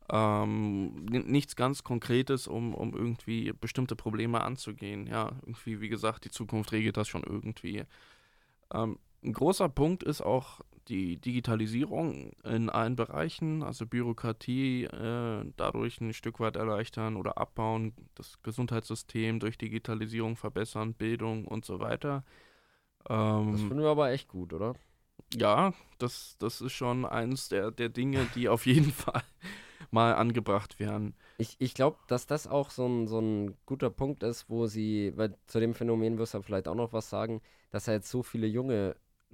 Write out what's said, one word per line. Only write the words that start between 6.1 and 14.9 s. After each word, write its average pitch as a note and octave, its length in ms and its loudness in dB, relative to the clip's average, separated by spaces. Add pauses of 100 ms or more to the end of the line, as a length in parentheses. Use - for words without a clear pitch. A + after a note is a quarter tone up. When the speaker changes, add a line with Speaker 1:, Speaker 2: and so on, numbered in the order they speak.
Speaker 1:
die G#2 60 -12
Zukunft A2 400 -4
regelt A2 260 2
das G#2+ 100 0
schon - 160 -6
irgendwie. G2+ 600 -6 (920)
Ähm, A2 260 -2 (240)
ein A2+ 100 -2
großer F3 360 4
Punkt D#3+ 340 2
ist D3+ 180 -2
auch B2+ 380 0 (300)
die F#2 260 -2
Digitalisierung A#2 1160 -2 (100)
in A2+ 260 0
allen A2+ 280 2
Bereichen, D#3 640 -2
also A#2 240 -6
Bürokratie, A#2+ 960 -2
äh, A2+ 640 -4 (100)